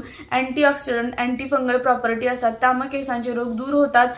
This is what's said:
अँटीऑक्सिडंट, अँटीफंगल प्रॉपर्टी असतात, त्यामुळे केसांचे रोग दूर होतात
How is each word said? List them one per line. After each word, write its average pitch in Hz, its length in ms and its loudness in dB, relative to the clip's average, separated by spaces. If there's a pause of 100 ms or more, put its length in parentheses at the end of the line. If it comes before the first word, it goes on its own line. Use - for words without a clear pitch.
(320)
अँटीऑक्सिडंट, 262 840 0
अँटीफंगल 254 600 0
प्रॉपर्टी 247 500 0
असतात, 247 240 0
त्यामुळे 254 380 0
केसांचे 254 440 -4
रोग 233 220 -4
दूर 262 180 -4
होतात 277 340 6 (100)